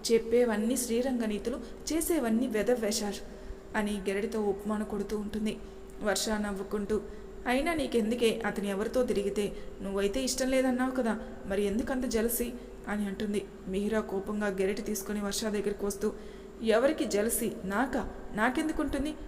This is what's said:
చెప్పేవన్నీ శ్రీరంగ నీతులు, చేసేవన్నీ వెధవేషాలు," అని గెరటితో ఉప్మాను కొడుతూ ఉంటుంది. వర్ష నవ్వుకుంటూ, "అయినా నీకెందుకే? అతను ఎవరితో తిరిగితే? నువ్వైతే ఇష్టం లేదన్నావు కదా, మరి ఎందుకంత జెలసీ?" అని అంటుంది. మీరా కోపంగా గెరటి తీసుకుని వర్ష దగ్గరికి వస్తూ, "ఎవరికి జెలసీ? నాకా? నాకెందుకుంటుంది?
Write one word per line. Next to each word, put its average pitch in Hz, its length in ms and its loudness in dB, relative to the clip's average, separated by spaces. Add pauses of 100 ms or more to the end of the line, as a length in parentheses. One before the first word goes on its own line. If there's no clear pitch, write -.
(120)
చెప్పేవన్నీ 226 640 4
శ్రీరంగ 240 480 0
నీతులు, 220 340 -2 (340)
చేసేవన్నీ 269 540 2
వెధవేషాలు," 214 680 2 (640)
అని 208 320 0
గెరటితో 220 320 0
ఉప్మాను 208 440 0
కొడుతూ 208 320 -2
ఉంటుంది. 214 400 -2 (460)
వర్ష 208 260 2
నవ్వుకుంటూ, 208 720 -2 (460)
"అయినా 277 260 2
నీకెందుకే? 240 720 2
అతను 202 200 -2
ఎవరితో 220 380 2
తిరిగితే? 202 540 0 (240)
నువ్వైతే 196 420 0
ఇష్టం 254 260 0
లేదన్నావు 262 420 4
కదా, 226 280 0 (260)
మరి 196 180 0
ఎందుకంత 254 420 0
జెలసీ?" 226 460 2 (360)
అని 208 200 -2
అంటుంది. 202 380 -2 (220)
మీరా 208 320 0
కోపంగా 208 480 -2
గెరటి 196 340 0
తీసుకుని 208 400 -4
వర్ష 202 220 -2
దగ్గరికి 202 420 0
వస్తూ, 202 280 0 (500)
"ఎవరికి 247 420 6
జెలసీ? 208 460 2 (140)
నాకా? 214 440 0 (260)
నాకెందుకుంటుంది? 294 800 0 (120)